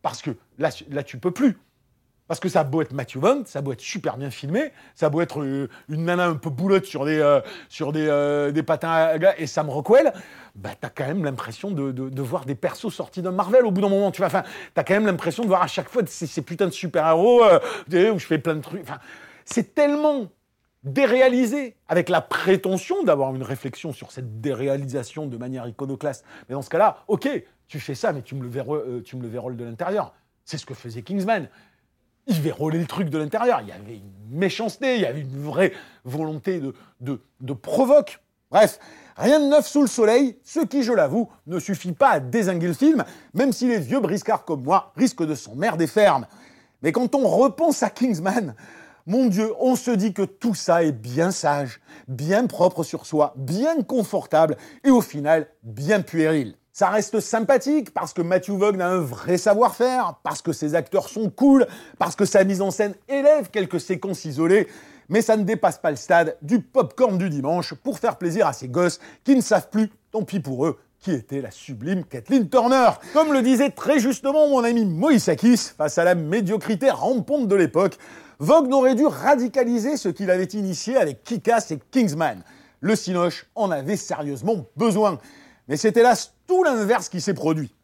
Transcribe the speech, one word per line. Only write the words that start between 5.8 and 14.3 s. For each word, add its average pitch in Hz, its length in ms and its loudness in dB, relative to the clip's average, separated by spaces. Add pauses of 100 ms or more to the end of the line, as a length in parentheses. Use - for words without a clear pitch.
une 156 160 -6
nana 175 220 0
un 170 80 0
peu 160 160 -8
boulotte 185 340 0
sur 143 220 -6
des, 156 120 0
euh, 147 220 6 (300)
sur 143 200 -6
des, 156 160 -2
euh, 143 460 0
des 151 100 -2
patins 165 300 -2
à 160 260 2
glace 180 200 4
et 160 80 -6
Sam 151 240 -4
Rockwell, 226 420 4 (440)
bah, 104 220 -12
t'as 131 120 -10
quand 131 160 -6
même 165 180 -4
l'impression 139 460 -8
de, 139 200 -4
de, 131 200 -8
de 135 120 -8
voir 135 220 -6
des 131 100 -6
persos 180 380 -6
sortis - 300 -10
d'un 185 100 -6
Marvel 202 320 4
au 214 60 0
bout 185 100 0
d'un 202 80 2
moment, 196 220 2
tu - 80 -12
vois. 185 80 0
Enfin, - 160 0 (320)